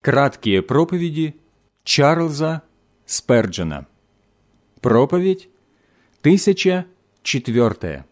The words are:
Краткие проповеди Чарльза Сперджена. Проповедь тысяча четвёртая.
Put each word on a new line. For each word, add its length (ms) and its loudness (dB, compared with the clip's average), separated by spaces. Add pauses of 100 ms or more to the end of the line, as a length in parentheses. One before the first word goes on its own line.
Краткие 600 0
проповеди 720 -2 (480)
Чарльза 800 0 (420)
Сперджена. 840 -2 (920)
Проповедь 680 0 (760)
тысяча 640 2 (380)
четвёртая. 880 -2